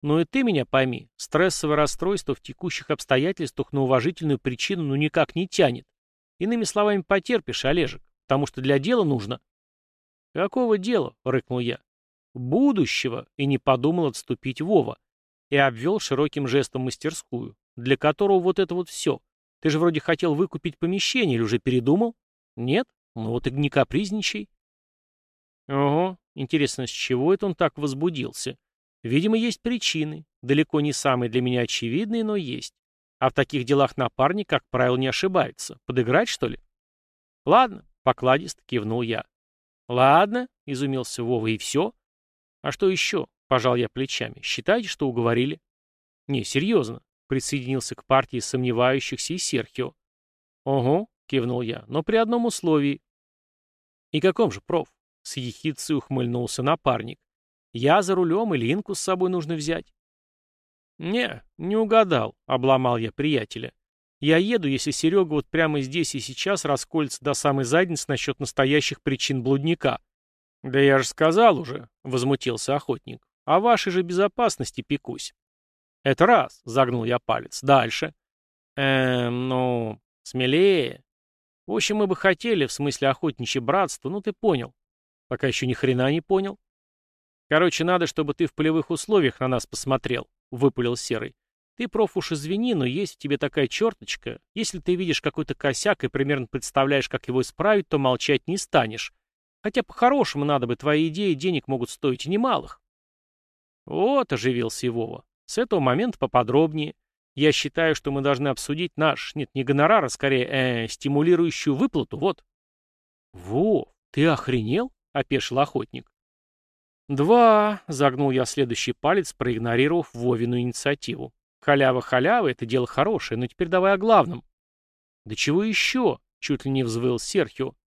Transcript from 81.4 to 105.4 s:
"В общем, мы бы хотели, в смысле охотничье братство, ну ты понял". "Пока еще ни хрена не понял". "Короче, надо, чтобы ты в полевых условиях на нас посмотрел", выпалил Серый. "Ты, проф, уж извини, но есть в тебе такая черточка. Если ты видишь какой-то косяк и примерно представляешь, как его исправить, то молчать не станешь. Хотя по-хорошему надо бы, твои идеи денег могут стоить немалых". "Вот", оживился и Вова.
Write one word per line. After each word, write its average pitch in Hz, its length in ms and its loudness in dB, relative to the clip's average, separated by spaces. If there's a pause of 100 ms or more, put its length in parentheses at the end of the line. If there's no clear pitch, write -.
"В - 60 -6
общем, 208 240 -2
мы 214 100 2
бы 185 100 -2
хотели, 190 500 0
в - 60 -8
смысле 143 360 -2
охотничье 131 520 -2
братство, 151 480 -2
ну 190 140 -6
ты 208 100 -4
понял". 156 420 -2 (540)
"Пока 127 180 -2
еще 123 200 -2
ни 123 80 0
хрена 127 360 2
не 156 120 0
понял". 196 360 -2 (920)
"Короче, 160 340 2
надо, 175 220 2
чтобы 147 260 -4
ты 165 140 -2
в - 80 -6
полевых 156 360 0
условиях 170 500 0
на 131 80 -2
нас 127 180 -2
посмотрел", - 600 -4 (220)
выпалил 123 460 0
Серый. 117 380 -6 (420)
"Ты, 240 120 -6
проф, 214 280 0
уж - 160 -4
извини, 196 420 -2
но 143 100 0
есть 131 300 -4
в - 40 -20
тебе 143 180 -2
такая 139 320 0
черточка. - 720 -4 (140)
Если 202 240 -6
ты 180 160 -2
видишь 175 260 -2
какой-то - 340 -4
косяк - 500 -2
и 127 40 -2
примерно 139 380 -2
представляешь, 135 600 0
как - 200 -8
его 127 140 0
исправить, 202 460 0
то 156 100 0
молчать 131 480 0
не 180 100 -4
станешь. 117 560 -2 (500)
Хотя 214 200 -2
по-хорошему 240 600 2
надо 143 220 2
бы, 120 100 -2
твои 151 320 0
идеи 180 260 -2
денег 156 340 -4
могут 123 220 -4
стоить 131 360 -4
немалых". 208 540 -2 (1040)
"Вот", 233 480 0
оживился 120 540 -2
и 120 40 0
Вова. 113 340 -6 (200)